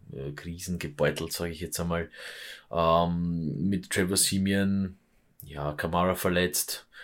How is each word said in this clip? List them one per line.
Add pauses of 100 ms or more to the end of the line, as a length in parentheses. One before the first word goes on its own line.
(140)
äh,
krisengebeutelt,
sag
ich
jetzt
einmal. (640)
Ähm,
mit
Trevor
Siemian, (460)
ja,
Kamara
verletzt. (160)